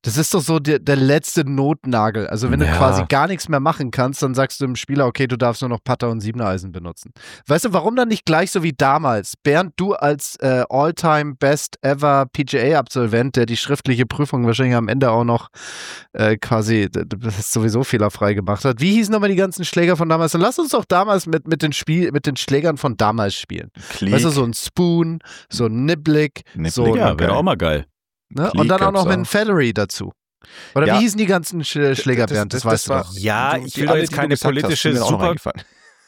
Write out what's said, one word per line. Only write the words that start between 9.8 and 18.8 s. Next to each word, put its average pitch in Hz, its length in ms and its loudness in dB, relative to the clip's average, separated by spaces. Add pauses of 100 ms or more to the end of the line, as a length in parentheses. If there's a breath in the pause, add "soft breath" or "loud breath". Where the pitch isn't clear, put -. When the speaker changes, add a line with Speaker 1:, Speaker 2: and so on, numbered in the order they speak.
Speaker 1:
als, 143 480 -2
äh, 127 280 2
All-Time 147 680 0
Best 143 420 0
Ever 139 440 2
P 143 180 -6
G 135 320 0
A-Absolvent, 123 640 0
der 120 80 4
die 117 100 -4
schriftliche 131 500 0
Prüfung 135 400 -2
wahrscheinlich 123 300 2
am 113 140 0
Ende 131 200 2
auch 117 140 2
noch, 117 240 0 (640 loud breath)
äh, 107 240 2
quasi, 107 560 0
d-, 87 160 -4
du 107 200 -10
hast 104 260 -6
sowieso 113 320 0
fehlerfrei 104 480 0
gemacht 101 320 -2
hat. 127 160 0